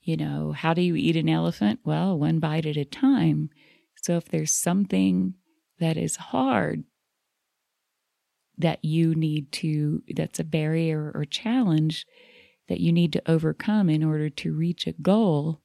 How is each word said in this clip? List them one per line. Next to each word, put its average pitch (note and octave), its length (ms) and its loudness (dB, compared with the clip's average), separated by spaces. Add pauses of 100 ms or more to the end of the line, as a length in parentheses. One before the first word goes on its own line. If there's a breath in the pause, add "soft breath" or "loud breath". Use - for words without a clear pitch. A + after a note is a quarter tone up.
You D#3+ 160 -2
know, D3+ 340 -4
how D#3+ 220 -2
do E3+ 80 2
you F3 140 2
eat D#3+ 200 2
an D#3+ 140 0
elephant? E3+ 560 0
Well, D#3+ 340 0
one D#3+ 200 2
bite D#3 260 -2
at D3+ 120 -4
a C#3+ 80 -2
time. E3 640 2 (520 soft breath)
So F3 160 0
if E3 80 -4
there's D#3 280 0
something F#3 800 2 (460)
that D#3+ 180 0
is E3 200 -2
hard B3+ 680 -2 (1700)
that - 260 0
you E3 320 2
need D3+ 380 -2
to, D3+ 500 -2 (120)
that's - 240 -4
a E3 60 -4
barrier D#3 680 -2
or D3+ 100 -4
challenge D#3+ 840 0 (640 soft breath)
that - 120 -4
you E3+ 120 2
need E3+ 220 2
to - 180 -2
overcome E3 580 0
in D#3 140 2
order D3+ 260 0
to D#3+ 240 -6
reach E3 320 -2
a - 80 -6
goal E3 720 2